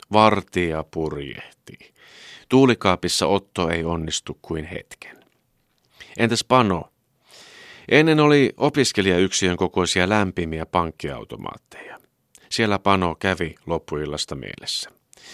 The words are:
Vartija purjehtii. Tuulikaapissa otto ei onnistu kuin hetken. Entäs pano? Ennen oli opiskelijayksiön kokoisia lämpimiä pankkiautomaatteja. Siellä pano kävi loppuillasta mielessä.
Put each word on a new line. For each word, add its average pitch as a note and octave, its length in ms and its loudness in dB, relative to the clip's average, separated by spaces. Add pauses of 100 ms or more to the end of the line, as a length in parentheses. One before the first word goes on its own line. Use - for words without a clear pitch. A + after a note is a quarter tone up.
(140)
Vartija F#2 760 2
purjehtii. - 1040 -10 (560)
Tuulikaapissa G#2+ 800 2
otto F#2 420 -2
ei E2+ 140 -2
onnistu E2 580 -6
kuin D#2 240 -8
hetken. - 520 -18 (1000)
Entäs A2+ 260 0
pano? G#2 400 2 (1040)
Ennen D#3 300 4
oli D3 380 4
opiskelijayksiön F#2+ 1000 2
kokoisia F2+ 520 0
lämpimiä F2 560 -2
pankkiautomaatteja. - 1300 -8 (500)
Siellä G#2+ 300 0
pano F#2 360 0
kävi F2 400 -4 (100)
loppuillasta D2+ 720 -6
mielessä. - 540 -12 (440)